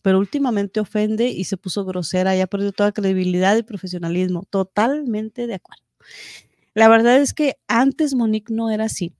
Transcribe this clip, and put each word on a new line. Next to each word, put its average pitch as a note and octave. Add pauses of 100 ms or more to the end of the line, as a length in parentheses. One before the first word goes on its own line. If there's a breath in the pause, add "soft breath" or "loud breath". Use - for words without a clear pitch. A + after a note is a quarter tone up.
pero F#3+
últimamente G#3+
ofende G#3+
y -
se F#3
puso F#3+
grosera, F#3
ya F#3
perdió G3+
toda G#3
credibilidad F#3
y A#3
profesionalismo". F3+
Totalmente A3
de A3
acuerdo. - (920 loud breath)
La A3
verdad A3+
es C#4+
que D4+ (100)
antes C4+
Monique A3
no A3+
era A3
así. F3